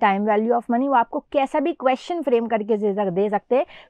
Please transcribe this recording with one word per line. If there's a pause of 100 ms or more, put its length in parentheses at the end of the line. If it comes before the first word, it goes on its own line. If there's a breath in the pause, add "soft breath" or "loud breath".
time
value
of
money?
वो
आपको
कैसा
भी
क्वेश्चन
फ्रेम
करके
दे
सक-,
दे
सकते
हैं। (240 loud breath)